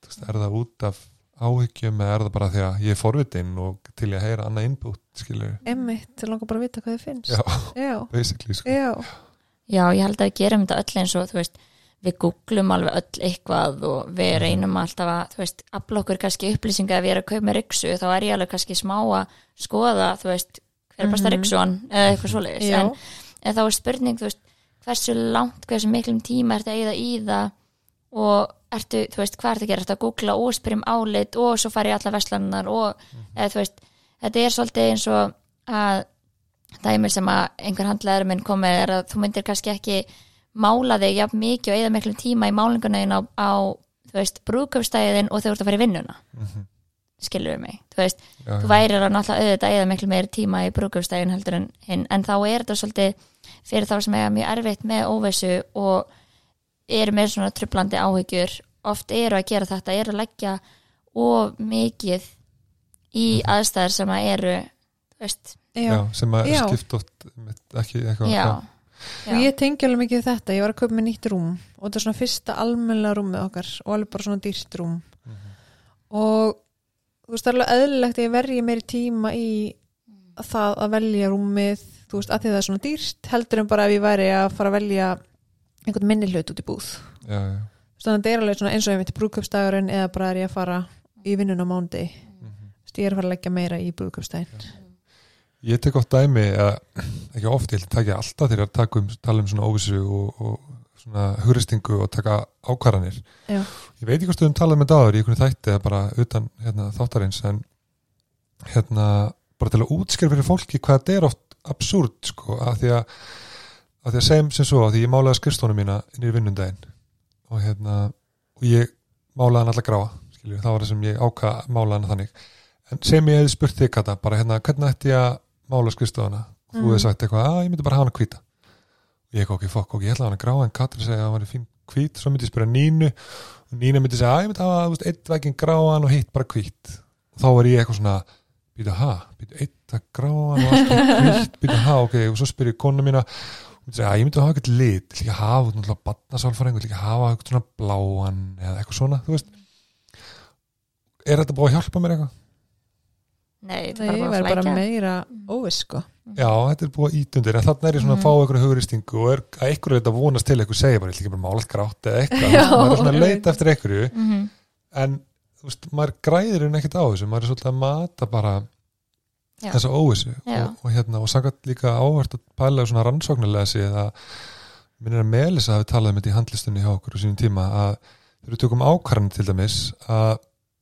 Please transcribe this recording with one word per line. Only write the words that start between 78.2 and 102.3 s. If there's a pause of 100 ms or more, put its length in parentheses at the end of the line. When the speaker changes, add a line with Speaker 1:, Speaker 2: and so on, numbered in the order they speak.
Speaker 2:
ég
verji
meiri
tíma
í (640)
það
að
velja
rúmið, (300)
þú
veist,
að
því
það
er
svona
dýrt,
heldur
en
bara
ef
ég
væri
að
fara
að
velja (800)
einhvern
minni
hlut
út
í
búð. (400)
Speaker 1:
Já,
já.
Speaker 2:
Þú
veist,
þannig
að
þetta
er
alveg
svona
eins
og
einmitt
brúðkaupsdagurinn
eða
bara
er
ég
að
fara (460)
í
vinnuna
á
mánudegi.
Speaker 1:
Mhm.
Speaker 2:
Þú
veist,
ég
er
að
fara
að
leggja
meira
í
brúðkaupsdaginn.
Speaker 1:
Já. (840)
Ég
tek
oft
dæmi, (160)
eða, (560)
ekki
oft,
ég
held
að
taka
alltaf
þegar
ég
er
að
taka
um, (120)
tala
um
svona
óvissu
og,
og (360)
svona (200)
hugristingu
og
taka (260)